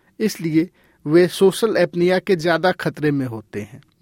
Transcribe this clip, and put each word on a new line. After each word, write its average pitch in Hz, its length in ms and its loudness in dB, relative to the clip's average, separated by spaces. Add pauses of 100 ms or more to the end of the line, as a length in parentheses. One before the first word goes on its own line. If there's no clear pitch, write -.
(200)
इसलिए 170 500 -2 (380)
वे 170 200 6
सोशल 190 500 0
एपनिया 175 420 0
के 190 160 0
ज्यादा 165 360 0
खतरे 147 400 -4
में 139 140 -2
होते 110 340 -12
हैं। 120 220 -14 (200)